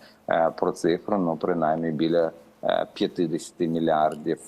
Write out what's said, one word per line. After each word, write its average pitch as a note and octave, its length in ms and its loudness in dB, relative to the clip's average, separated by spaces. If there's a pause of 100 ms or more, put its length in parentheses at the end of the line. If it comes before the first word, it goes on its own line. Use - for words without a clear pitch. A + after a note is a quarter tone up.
(300)
е, E2 280 4
про F2+ 140 2
цифру, F2 460 0
ну, E2+ 240 0
принаймні E2 500 0
біля, D#2+ 400 2 (320)
е, - 300 0
п'ятдесяти E2+ 760 -2
мільярдів D#2+ 680 0 (100)